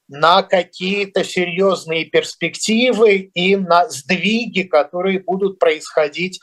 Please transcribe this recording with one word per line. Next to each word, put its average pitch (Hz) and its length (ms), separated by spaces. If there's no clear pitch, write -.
на 160 340
какие-то 190 800
серьезные 175 800
перспективы 202 1300
и 185 220
на 175 320
сдвиги, 185 760
которые 180 580
будут 190 380
происходить 160 840